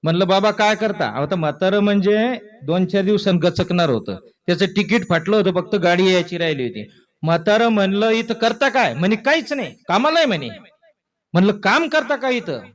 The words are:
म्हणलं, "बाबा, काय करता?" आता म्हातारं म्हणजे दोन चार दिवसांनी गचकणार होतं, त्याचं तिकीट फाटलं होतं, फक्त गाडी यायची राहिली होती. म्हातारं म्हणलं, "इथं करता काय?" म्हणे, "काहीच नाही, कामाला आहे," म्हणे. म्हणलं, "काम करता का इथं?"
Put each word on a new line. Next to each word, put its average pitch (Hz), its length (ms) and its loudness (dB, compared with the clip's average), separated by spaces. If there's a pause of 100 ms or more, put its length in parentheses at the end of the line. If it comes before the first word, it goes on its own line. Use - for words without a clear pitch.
म्हणलं, 175 260 0
"बाबा, 196 220 2
काय 214 240 2
करता?" 208 300 -2
आता 139 320 -4
म्हातारं 175 440 0
म्हणजे 208 580 2 (260)
दोन 175 220 0
चार 196 160 0
दिवसांनी 196 360 2
गचकणार 175 520 0
होतं, 104 260 -4 (300)
त्याचं 175 200 0
तिकीट 196 420 0
फाटलं 175 280 0
होतं, 190 160 2
फक्त 180 240 -4
गाडी 180 360 2
यायची 180 260 0
राहिली 156 240 -2
होती. 107 260 -8 (340)
म्हातारं 185 460 2
म्हणलं, 208 420 0
"इथं 226 240 -2
करता 233 340 0
काय?" 214 260 0
म्हणे, 185 220 0
"काहीच 285 360 -2
नाही, 247 220 -8 (140)
कामाला 277 300 0
आहे," 320 80 2
म्हणे. 156 220 -2 (840)
म्हणलं, 190 200 4
"काम 220 360 0
करता 285 280 0
का 254 120 -4
इथं?" 202 300 -4 (160)